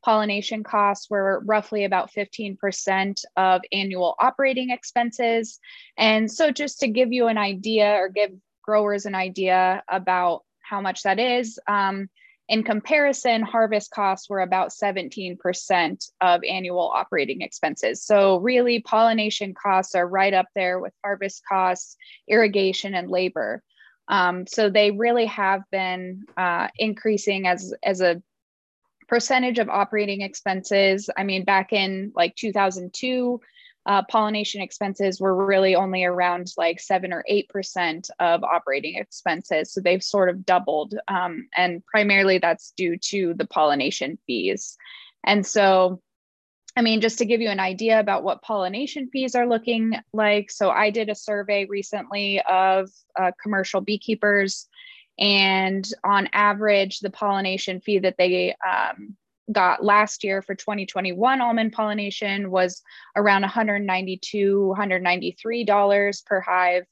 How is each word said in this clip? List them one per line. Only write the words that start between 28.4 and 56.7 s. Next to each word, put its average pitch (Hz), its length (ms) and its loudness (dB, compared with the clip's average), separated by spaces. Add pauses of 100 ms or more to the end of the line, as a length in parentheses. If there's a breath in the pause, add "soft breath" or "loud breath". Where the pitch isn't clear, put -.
percentage 247 520 0
of 214 100 0
operating 202 520 -2
expenses. 196 960 0
I 196 100 -4
mean, 190 200 -2
back 190 260 2
in, 196 440 -2
like, 170 180 0
two 220 180 -6
thousand 190 440 -2
two, 247 460 -2 (440 soft breath)
uh, 202 180 2
pollination 214 580 -2
expenses 190 580 -4
were 190 260 2
really 190 280 4
only 185 300 2
around, 180 540 0
like, 170 220 0
seven 185 320 -2
or 170 160 -6
eight 202 220 0
percent 180 600 -6 (100)
of 170 240 2
operating 156 540 -2
expenses. 165 760 -4
So 190 80 -4
they've 185 220 0
sort 190 260 2
of 185 160 -6
doubled, 180 480 0 (140)
um, 180 480 -4
and 175 300 -2
primarily 196 520 4
that's 170 400 0
due 175 200 -2
to 185 360 -2
the - 140 -4
pollination 143 800 0
fees. 98 500 -4 (480 loud breath)
And 202 180 4
so, 190 580 4 (720)
I 247 60 2
mean, 220 200 2
just 226 160 0
to 240 80 0
give 226 160 2
you 226 80 0
an 196 120 -2
idea 214 380 2
about 202 240 0
what 185 200 -4
pollination 226 680 -6
fees 262 220 -4
are 240 140 0
looking 226 460 0 (200)
like. 208 380 2
So 196 180 0
I 214 220 2
did 214 180 -4
a 208 60 -4
survey 202 500 -4
recently 202 760 -4
of, 190 480 2 (300)
uh, 185 120 0 (100)
commercial 190 400 -2
beekeepers, 202 840 -2 (500 loud breath)
and 190 720 2 (140)
on 202 280 2
average, 202 680 2